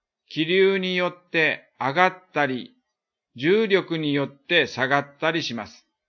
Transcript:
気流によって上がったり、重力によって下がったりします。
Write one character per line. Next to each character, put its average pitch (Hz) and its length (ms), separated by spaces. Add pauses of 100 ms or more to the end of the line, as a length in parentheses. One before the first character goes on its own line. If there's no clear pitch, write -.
(280)
気 156 180
流 190 320
に 185 180
よ 180 120
っ - 220
て 156 500
上 131 140
が 180 140
っ 185 80 (180)
た 147 120
り、 127 300 (600)
重 185 320
力 175 300
に 151 160
よ 143 120
っ 139 40
て 151 380
下 127 200
が 143 120
っ - 200
た 156 120
り 160 120
し 131 100
ま 107 140
す。 - 180 (240)